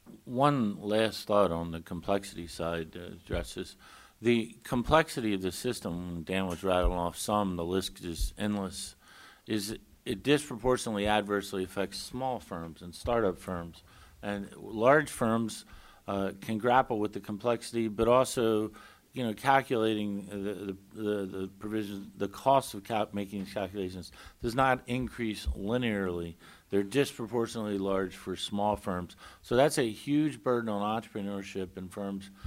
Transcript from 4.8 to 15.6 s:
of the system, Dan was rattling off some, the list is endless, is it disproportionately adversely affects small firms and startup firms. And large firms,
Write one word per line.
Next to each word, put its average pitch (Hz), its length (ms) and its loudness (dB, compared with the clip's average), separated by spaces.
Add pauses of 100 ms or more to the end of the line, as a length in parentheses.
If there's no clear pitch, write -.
of 92 80 0
the 92 100 0
system, 87 720 -4
Dan 95 220 0
was 87 180 -4
rattling 90 340 4
off 87 200 -2
some, 101 380 0
the 85 100 -2
list 92 400 -2
is - 320 -2
endless, 104 580 -4 (520)
is 107 280 -2 (300)
it 98 160 -4
disproportionately 123 840 2
adversely 101 560 2
affects 92 340 -4
small 127 420 -6
firms 82 440 -10
and 87 100 -14
startup 113 460 2
firms. 85 420 -6 (400)
And 101 340 -6
large 127 540 4
firms, 113 560 0 (420)